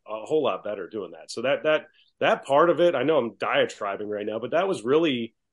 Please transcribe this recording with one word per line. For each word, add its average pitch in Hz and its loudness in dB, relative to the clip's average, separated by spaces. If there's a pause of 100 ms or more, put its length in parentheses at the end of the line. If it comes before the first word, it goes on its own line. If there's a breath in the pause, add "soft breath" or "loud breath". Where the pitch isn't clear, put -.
a 107 -10
whole 151 0
lot 95 -2
better 101 -8
doing 95 -10
that. 80 -18
So 120 -8
that, - 0
that, 156 2 (340)
that 139 0
part 151 6
of 151 2
it, 175 4
I 127 -2
know 151 2
I'm 117 -2
diatribing 107 -2
right 104 -6
now, 107 -4
but 120 -8
that 170 0
was 147 -4
really 127 0 (200)